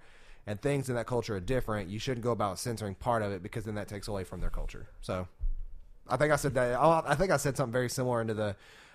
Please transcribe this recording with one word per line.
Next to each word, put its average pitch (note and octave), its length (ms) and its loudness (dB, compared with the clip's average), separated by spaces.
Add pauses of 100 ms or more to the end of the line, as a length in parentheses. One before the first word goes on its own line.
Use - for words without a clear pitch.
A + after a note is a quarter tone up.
(460)
and G#2 160 -6
things C#3+ 260 0
in B2+ 60 0
that A#2 140 -2
culture A#2 260 0
are F#2+ 60 -2
different, G#2 500 -2
you G#2+ 80 -4
shouldn't A#2 240 -4
go A#2+ 80 0
about G2+ 300 0
censoring G#2+ 340 -4
part A#2 280 0
of G2+ 100 -2
it F2+ 100 -6
because G#2 220 -6
then A2 100 -6
that G#2 140 -6
takes G2+ 180 -8
away G2+ 160 -4
from F2+ 180 -8
their F2 100 4
culture. - 360 -4 (140)
So F#2 260 -4 (840)
I B2+ 80 2
think D3+ 160 6
I D3 40 6
said C#3+ 180 2
that. B2 200 4
I, D#3 340 6
I D3 80 4
think F3+ 160 4
I C#3+ 60 6
said C#3 180 0
something B2+ 160 0
very B2 180 2
similar B2+ 300 0
into A2 140 0
the, G#2 200 0 (400)